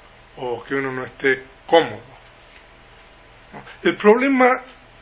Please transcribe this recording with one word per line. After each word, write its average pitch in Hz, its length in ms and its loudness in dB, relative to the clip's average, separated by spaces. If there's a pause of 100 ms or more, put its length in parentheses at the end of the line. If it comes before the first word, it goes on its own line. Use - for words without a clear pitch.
(360)
o 123 280 -10
que 139 120 -8
uno 135 160 -6
no 127 120 -10
esté 131 420 -4 (200)
cómodo. 135 380 0 (1800)
El 175 140 0
problema 254 680 2 (380)